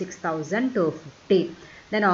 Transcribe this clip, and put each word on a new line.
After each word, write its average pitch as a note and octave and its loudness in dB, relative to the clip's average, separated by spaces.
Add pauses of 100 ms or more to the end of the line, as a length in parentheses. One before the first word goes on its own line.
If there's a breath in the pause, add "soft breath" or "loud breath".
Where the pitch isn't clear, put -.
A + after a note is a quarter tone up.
സിക്സ് F#3 -12
thousand E3 -2
two E3+ 2 (160)
fifty. F3 0 (500 loud breath)
Then G#3 2